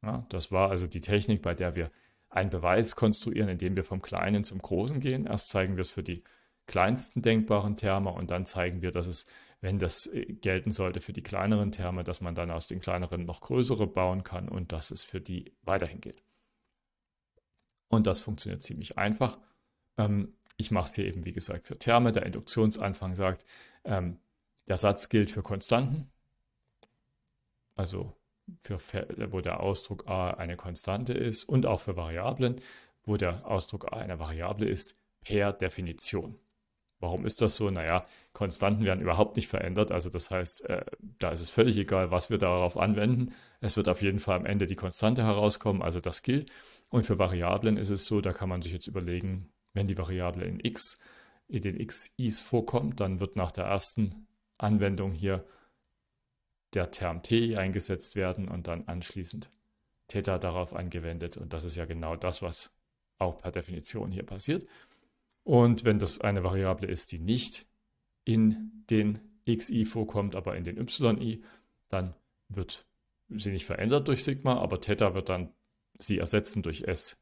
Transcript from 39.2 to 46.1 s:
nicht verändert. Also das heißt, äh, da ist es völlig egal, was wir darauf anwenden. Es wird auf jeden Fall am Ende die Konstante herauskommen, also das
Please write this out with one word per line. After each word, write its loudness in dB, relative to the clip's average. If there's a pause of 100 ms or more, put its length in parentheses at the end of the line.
nicht -2
verändert. 0
Also 0
das -4
heißt, -4
äh, -2 (340)
da 0
ist -4
es -8
völlig 6
egal, 2
was 0
wir 2
darauf 4
anwenden. 2 (260)
Es -2
wird 4
auf 2
jeden 2
Fall 2
am -2
Ende 2
die -2
Konstante 2
herauskommen, 4
also -2
das -4